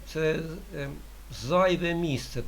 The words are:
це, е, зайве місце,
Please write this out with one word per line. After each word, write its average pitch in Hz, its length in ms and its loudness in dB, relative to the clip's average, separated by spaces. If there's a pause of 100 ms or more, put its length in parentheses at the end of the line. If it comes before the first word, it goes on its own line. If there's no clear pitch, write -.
(120)
це, 156 280 2 (360)
е, 143 120 -4 (540)
зайве 170 520 4
місце, 143 520 0